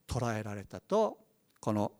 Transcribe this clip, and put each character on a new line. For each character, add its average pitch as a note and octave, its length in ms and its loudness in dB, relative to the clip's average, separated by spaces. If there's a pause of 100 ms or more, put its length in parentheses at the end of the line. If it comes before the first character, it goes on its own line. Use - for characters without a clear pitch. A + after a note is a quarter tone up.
捕 - 140 -4
ら A#2 180 -2
え G#2+ 60 -4
ら G#2 100 -8
れ G2+ 100 -8
た - 160 -12
と、 G#3+ 380 0 (420)
こ A2+ 140 2
の G#2 260 2